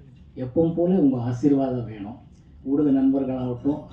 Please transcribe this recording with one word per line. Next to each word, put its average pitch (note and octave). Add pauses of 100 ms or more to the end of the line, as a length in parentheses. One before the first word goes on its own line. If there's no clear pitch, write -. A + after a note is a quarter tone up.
(360)
எப்பவும் E3
போல F3
உங்க B2+
ஆசீர்வாதம் B2+
வேணும். G#2+ (440)
ஊடக C#3+
நண்பர்களாகட்டும், C3 (140)